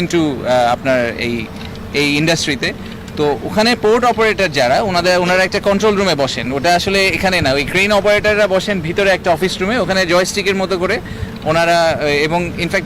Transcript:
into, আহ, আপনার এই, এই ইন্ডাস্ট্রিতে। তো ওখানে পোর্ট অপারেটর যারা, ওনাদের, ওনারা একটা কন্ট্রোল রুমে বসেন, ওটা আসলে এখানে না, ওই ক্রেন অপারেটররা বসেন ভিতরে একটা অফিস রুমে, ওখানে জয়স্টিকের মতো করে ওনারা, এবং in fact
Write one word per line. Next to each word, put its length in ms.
into, 180
আহ, 540
আপনার 240
এই, 80
এই 220
ইন্ডাস্ট্রিতে। 560
তো 200
ওখানে 220
পোর্ট 200
অপারেটর 540
যারা, 240
ওনাদের, 360
ওনারা 300
একটা 120
কন্ট্রোল 360
রুমে 180
বসেন, 380
ওটা 220
আসলে 420
এখানে 240
না, 180
ওই 60
ক্রেন 280
অপারেটররা 540
বসেন 340
ভিতরে 300
একটা 260
অফিস 240
রুমে, 240
ওখানে 220
জয়স্টিকের 480
মতো 280
করে 140
ওনারা, 280
এবং 240
in 80
fact 140